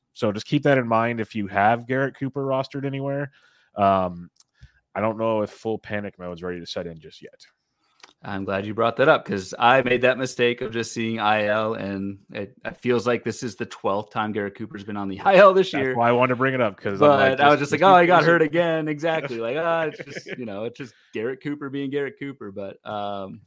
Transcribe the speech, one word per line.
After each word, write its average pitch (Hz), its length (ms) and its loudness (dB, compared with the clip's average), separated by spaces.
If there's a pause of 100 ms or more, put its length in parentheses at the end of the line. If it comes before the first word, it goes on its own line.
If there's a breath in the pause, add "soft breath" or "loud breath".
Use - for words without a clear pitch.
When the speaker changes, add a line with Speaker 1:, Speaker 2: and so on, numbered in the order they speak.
(140)
Speaker 1:
So 107 180 -2
just 104 140 -10
keep 147 180 -2
that 143 140 4
in 120 100 -2
mind 117 320 0
if 107 140 -8
you 104 140 -4
have 107 380 2
Garrett 131 300 -4
Cooper 135 280 -6
rostered 135 400 -4
anywhere. 139 480 -6 (440 soft breath)
Um, 92 540 0 (640 soft breath)
I 95 80 -4
don't 110 160 -2
know 113 240 0
if 101 80 -4
full - 280 -8
panic 101 400 -10
mode 90 200 -12
is 85 60 -14
ready 90 160 -8
to 85 60 -14
set 90 220 -10
in 82 120 -16
just 78 220 -20
yet. - 240 -20 (760 loud breath)
Speaker 2:
I'm 98 220 -8
glad 98 220 -4
you 107 80 -6
brought 113 220 0
that 135 120 4
up, 151 160 4
'cause 95 340 -6
I 123 240 6
made 123 200 0
that 127 160 2
mistake 123 440 -2
of 110 100 -8
just 113 200 -6
seeing 113 280 -4
I 107 260 2
L, 110 280 -2
and 98 440 -6 (140)
it, 101 220 -10 (100)
it 113 140 -10
feels 123 280 0
like 120 180 0
this 113 180 -6
is 117 140 -8
the 107 100 -6
twelfth 104 440 -4
time 110 220 -4
Garrett 101 220 -6
Cooper's 104 300 -14
been 104 120 -10
on 101 120 -8
the 95 120 -8
<laughs> - 40 -12
I 196 120 4
L 190 180 10
this 190 180 2
Speaker 1:
That's - 20 -6
Speaker 2:
year. 131 200 -2
Speaker 1:
why 117 140 2
I 120 40 4
wanted 123 180 2
to 123 60 -2
bring 131 180 0
it 127 60 -2
up, 104 180 0
'cause 101 240 -2
I'm 147 100 8
Speaker 2:
But - 20 4
Speaker 1:
like, 135 260 2
Speaker 2:
I 143 100 8
was 147 80 6
Speaker 1:
just, - 20 -6
Speaker 2:
just 147 120 -2
like, 151 100 0
Speaker 1:
just - 20 6
Speaker 2:
"Oh, 190 140 10
Speaker 1:
keep - 20 8
Speaker 2:
he 170 60 6
got 170 180 6
Speaker 1:
using - 0 -
Speaker 2:
hurt 165 180 6
again." 160 460 0
Exactly. 151 500 -4
Speaker 1:
<laughs> - 20 -6
Speaker 2:
Like, 117 180 -4
"Ah, 165 260 0
it's 151 160 -8
just, 165 360 -14
you 120 100 -10
know, 104 180 -8
it's 120 140 -10
just 127 160 -14 (180)
Garrett 123 300 -6
Cooper 147 260 -8
being 139 220 -6
Garrett 139 280 -4
Cooper." 135 340 -12
But, 98 340 -12
um, 101 600 -8